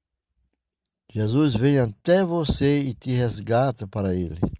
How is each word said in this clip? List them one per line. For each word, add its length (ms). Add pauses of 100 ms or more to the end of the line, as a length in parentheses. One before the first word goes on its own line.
(1120)
Jesus 440
vem 240
até 460
você 560
e 140
te 180
resgata 760
para 260
Ele. 260 (200)